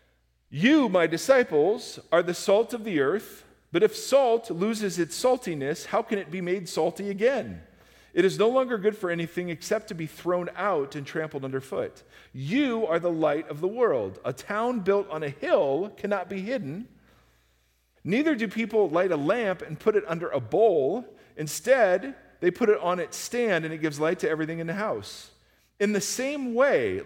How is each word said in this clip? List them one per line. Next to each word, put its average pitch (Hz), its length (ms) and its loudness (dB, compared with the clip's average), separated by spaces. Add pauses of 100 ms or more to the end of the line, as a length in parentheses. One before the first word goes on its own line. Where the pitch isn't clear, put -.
(480)
"You, 240 400 4
my 180 180 4
disciples, 208 960 2 (100)
are 170 120 6
the 175 100 -2
salt 208 400 2
of 226 120 -6
the 190 160 0
earth, 170 440 -2 (260)
but 170 120 2
if 214 120 4
salt 240 560 2
loses 196 480 -2
its 165 240 -4
saltiness, 170 640 -2
how 214 140 0
can 214 180 -2
it 156 120 -8
be 180 100 -6
made 180 260 -4
salty 175 440 -2
again? 196 520 -2 (520)
It 175 100 4
is 165 140 2
no 208 100 4
longer 254 300 0
good 208 180 0
for 185 140 -4
anything 170 400 -4
except 165 380 -4
to 185 60 -10
be 160 120 -8
thrown 175 500 -4
out 160 380 -2
and 139 120 -8
trampled 151 380 -6
underfoot. 135 600 -6 (280)
You 226 540 0
are 165 140 2
the 175 120 0
light 156 360 0
of 151 120 -8
the 180 80 0
world. 160 560 0
A 123 80 -2
town 226 480 -2
built 196 300 2
on 156 120 -6
a 147 60 -4
hill 185 680 0
cannot 202 340 -4
be 196 100 -6
hidden. 202 480 -6 (1160)
Neither 285 300 2
do 220 140 -2
people 214 400 0
light 180 220 2
a 165 60 0
lamp 185 460 -2
and 151 180 -12
put 214 160 2
it 196 100 0
under 165 220 -4
a 143 100 -2
bowl. 170 680 2 (320)
Instead, 208 760 2 (260)
they 175 100 2
put 208 180 0
it 208 100 6
on 175 220 -2
its - 160 -8
stand, 214 480 0
and 160 100 -6
it 160 40 -8
gives 151 200 -2
light 165 220 0
to 156 100 0
everything 160 300 -4
in 165 80 -6
the 165 60 -4
house. 165 560 -6 (500)
In 208 120 2
the 202 80 0
same 262 540 -4
way, 147 520 2